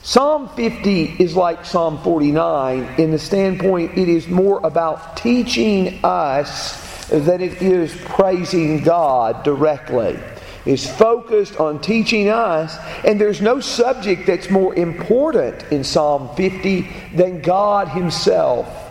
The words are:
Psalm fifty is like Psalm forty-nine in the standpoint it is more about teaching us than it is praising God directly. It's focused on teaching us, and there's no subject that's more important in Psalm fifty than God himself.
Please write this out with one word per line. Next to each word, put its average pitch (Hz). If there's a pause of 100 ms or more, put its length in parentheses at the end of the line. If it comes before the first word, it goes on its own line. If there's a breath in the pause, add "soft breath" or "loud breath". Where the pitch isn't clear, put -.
Psalm 277
fifty 196
is 175
like 170
Psalm 165
forty-nine 147
in 160
the 156
standpoint 185
it 185
is 165
more 190
about 160
teaching 220
us 147
than 160
it 180
is 180
praising 175
God 131
directly. 135 (460 loud breath)
It's 139
focused 226
on 151
teaching 214
us, 190 (280 loud breath)
and 214
there's 208
no 233
subject 233
that's 180
more 190
important 175
in 143
Psalm 147
fifty 190 (260 loud breath)
than 180
God 202
himself. 151 (240)